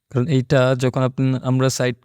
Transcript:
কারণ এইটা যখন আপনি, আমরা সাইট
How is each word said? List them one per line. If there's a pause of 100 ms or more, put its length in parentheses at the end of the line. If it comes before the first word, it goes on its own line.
(100)
কারণ
এইটা
যখন
আপনি,
আমরা
সাইট